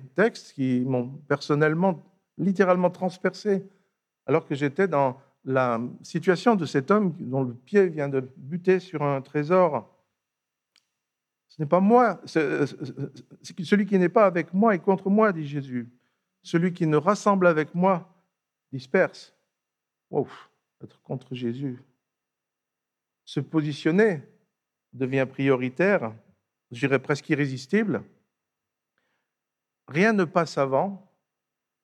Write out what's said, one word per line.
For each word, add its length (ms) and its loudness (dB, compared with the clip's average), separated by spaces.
textes 400 -2
qui 320 0
m'ont 220 -4
personnellement, 760 0
littéralement 540 2
transpercé, 760 -4
alors 180 0
que 80 -6
j'étais 340 -2
dans 320 0
la 300 0
situation 540 0
de 80 -2
cet 260 0
homme 280 2
dont 220 -4
le 120 -4
pied 340 0
vient 220 -4
de 100 -2
buter 460 -2
sur 200 -8
un 200 -2
trésor. « 680 0
Ce 140 -12
n'est 80 -4
pas 100 4
moi, 460 4
c'est, 400 0
c'est, 100 -8
c'est, 220 -14
celui 220 2
qui 120 0
n'est 120 4
pas 160 6
avec 280 -2
moi 220 4
est 40 -2
contre 300 0
moi », 220 4
dit 160 -6
Jésus. « 400 -8
Celui 300 0
qui 120 -2
ne 120 2
rassemble 500 2
avec 260 0
moi 400 0
disperse. » 600 -2
Wow, 180 -2
être 200 -20
contre 300 -12
Jésus. 480 -8
Se 160 -6
positionner 840 0
devient 380 -2
prioritaire, 840 0
je 80 -16
dirais 200 0
presque 300 -6
irrésistible. 720 -2
Rien 240 2
ne 140 2
passe 320 -2
avant. 520 -2